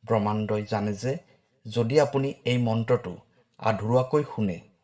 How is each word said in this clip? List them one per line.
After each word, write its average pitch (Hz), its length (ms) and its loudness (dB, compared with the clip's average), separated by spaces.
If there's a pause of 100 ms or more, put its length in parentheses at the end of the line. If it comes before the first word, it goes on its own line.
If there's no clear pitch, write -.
ব্ৰহ্মাণ্ডই 107 600 0
জানে 104 280 -2
যে 120 200 -4 (520)
যদি 117 340 0
আপুনি 135 300 2 (160)
এই 123 120 2
মন্ত্ৰটো 113 560 0 (460)
আধৰুৱাকৈ 117 640 0
শুনে 101 340 -4 (260)